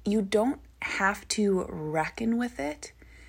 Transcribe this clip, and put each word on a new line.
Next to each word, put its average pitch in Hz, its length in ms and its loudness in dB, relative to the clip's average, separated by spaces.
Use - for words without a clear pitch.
you 208 180 2
don't 214 360 2
have - 460 -2
to 202 420 2
reckon 160 680 -2
with 240 220 -4
it 294 320 -6